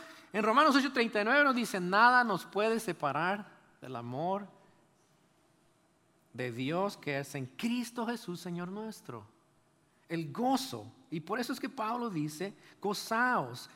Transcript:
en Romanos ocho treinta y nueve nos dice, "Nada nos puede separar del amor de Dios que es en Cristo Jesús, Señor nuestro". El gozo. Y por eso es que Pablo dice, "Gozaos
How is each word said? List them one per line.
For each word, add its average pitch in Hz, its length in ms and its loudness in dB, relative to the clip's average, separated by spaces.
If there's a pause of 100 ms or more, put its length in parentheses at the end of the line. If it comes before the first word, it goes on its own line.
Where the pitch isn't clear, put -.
(320)
en 214 120 0
Romanos 262 320 6
ocho 277 180 4
treinta 233 280 2
y 202 40 2
nueve 277 180 6
nos 269 120 6
dice, 220 240 0
"Nada 226 440 6
nos 202 220 0
puede 220 340 0
separar 175 680 -2 (340)
del 131 140 -10
amor 156 520 -4 (1900)
de 123 180 -6
Dios 160 460 -2
que 139 220 -4
es 139 160 -8
en 131 100 -6
Cristo 233 600 -4
Jesús, 220 340 -6
Señor 175 280 -8
nuestro". 190 580 -12 (840)
El 165 240 -6
gozo. 139 600 -2 (200)
Y 165 80 -6
por 202 200 -4
eso 240 140 -4
es - 60 -10
que 277 100 -6
Pablo 233 400 -4
dice, 165 440 -4 (260)
"Gozaos 202 960 -2